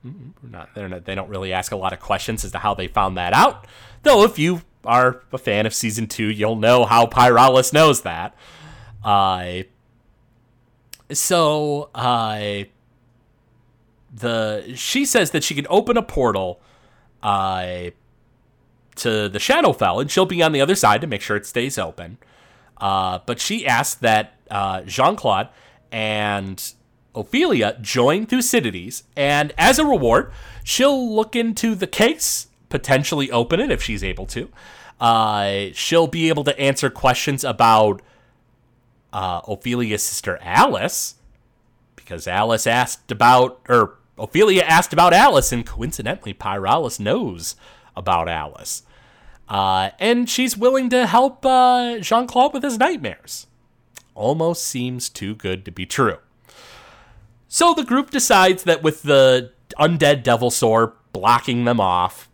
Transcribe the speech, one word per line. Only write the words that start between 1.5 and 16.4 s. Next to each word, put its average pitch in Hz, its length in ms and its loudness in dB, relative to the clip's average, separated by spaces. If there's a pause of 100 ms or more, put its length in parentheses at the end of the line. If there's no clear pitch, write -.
ask 92 200 -4
a 104 40 -8
lot 92 160 -6
of 90 60 -14
questions 110 460 -6
as 95 80 -12
to - 60 -10
how 104 160 -2
they 92 120 -8
found 95 300 -2
that 90 160 -4
out. 185 340 2 (360)
Though 247 200 6
if - 160 2
you 170 220 -2 (240)
are 123 380 2 (100)
a 131 60 -8
fan 107 280 -2
of 110 80 -4
season 110 320 -6
two, 107 220 -6
you'll 107 260 -2
know 117 300 4
how 117 220 4
Pyralis 127 680 6
knows 151 300 4
that. 85 340 -10 (680)
Uh, 92 600 0 (1500)
so, 151 840 -2
uh, 107 720 -4 (1500)
the, 110 600 -6
she - 280 -2
says 202 280 0
that 151 100 -2
she - 120 -6
can 143 140 -6
open 208 280 0
a 233 60 0
portal, 98 580 -2 (600)